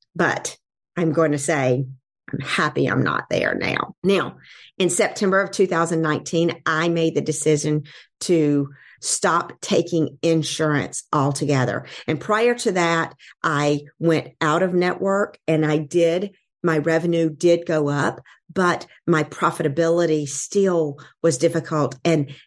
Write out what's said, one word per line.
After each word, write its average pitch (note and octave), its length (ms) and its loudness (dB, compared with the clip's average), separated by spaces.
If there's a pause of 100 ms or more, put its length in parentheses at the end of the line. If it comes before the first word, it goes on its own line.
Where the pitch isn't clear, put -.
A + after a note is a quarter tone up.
(160)
but - 420 -2 (400)
I'm E3 160 2
going D#3 200 2
to D3 40 0
say C3+ 480 0 (480)
I'm - 60 -4
happy C#3 480 -2
I'm A#2+ 160 0
not - 260 -2
there - 260 0
now. - 480 -4
Now, F3+ 340 0 (400)
in F3+ 120 2
September F#3+ 500 0
of G3 120 -2
two F#3+ 160 2
thousand E3 340 0
nineteen, E3 640 0
I D#3+ 240 0
made E3 260 0
the C#3+ 60 0
decision D3+ 640 0 (380)
to D3 480 2 (300)
stop - 600 -2
taking E3+ 640 0
insurance D#3 800 -2 (100)
altogether. C3+ 720 0 (220)
And D#3 120 -2
prior A3+ 360 0
to A#3+ 160 -2
that, E3+ 420 0 (300)
I D3 380 0 (180)
went D#3+ 300 0 (120)
out E3 220 2
of F3+ 100 0
network, F3+ 640 -2 (100)
and D#3 160 2
I D3+ 140 2
did, E3+ 540 0 (320)
my D#3+ 160 2
revenue E3 500 2
did E3+ 380 2
go D3+ 220 0
up, C#3+ 320 -2 (300)
but F3+ 360 0 (180)
my D#3+ 180 4
profitability D#3+ 1040 0
still E3 720 0 (240)
was E3 160 2
difficult, D#3 640 0
and D3 300 2 (140)